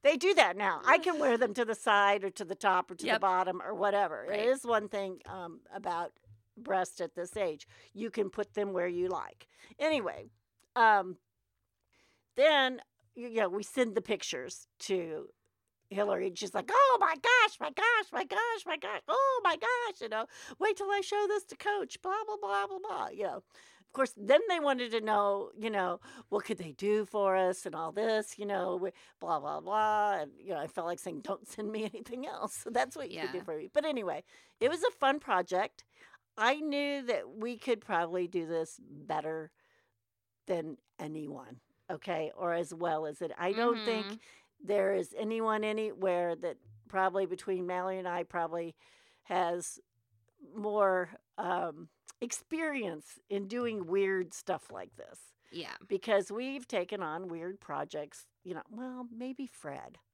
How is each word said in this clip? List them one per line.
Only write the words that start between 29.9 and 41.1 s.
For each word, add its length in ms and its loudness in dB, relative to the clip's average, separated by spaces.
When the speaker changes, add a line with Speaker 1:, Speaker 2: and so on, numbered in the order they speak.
Speaker 1:
And, 180 -6
you 160 -8
know, 60 -2
I 80 -6
felt 200 -6
like 120 -4
saying, 220 -8
"Don't 260 -8
send 240 -8
me 140 -4
<laughs> 80 -6
anything 340 -10
else." 260 -8
So 160 -10
that's 280 -2
what 120 -10
you 120 -8
can 100 -6
do 60 -8
Speaker 2:
Yeah. 80 -8
Speaker 1:
for 120 -6
me. 160 -10
But 120 2
anyway, 380 -2
it 100 4
was 140 -2
a 80 2
fun 300 2
project. 640 -2
I 220 4
knew 440 -2
that 260 -2
we 280 -6
could 220 -2
probably 480 0
do 180 -2
this 380 -4
better 680 -6
than 300 -2
anyone, 600 -10